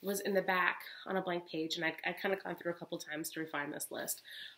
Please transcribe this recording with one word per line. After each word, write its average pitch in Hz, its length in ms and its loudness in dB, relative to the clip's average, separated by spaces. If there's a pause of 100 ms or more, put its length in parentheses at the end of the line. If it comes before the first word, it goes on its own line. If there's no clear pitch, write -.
was 196 180 2
in 202 140 4
the 185 80 8
back 180 400 4 (260)
on 190 80 2
a 185 60 2
blank 175 280 0
page, 160 240 0
and 170 100 0
I, 160 100 2 (120)
I 175 60 2
kind 196 200 0
of 190 120 0
gone 180 100 -2
through 170 160 -2
a 170 60 0
couple 170 220 -6
times 156 320 -4
to 160 100 -4
refine 147 320 -2
this - 180 -6
list. - 320 -4 (360)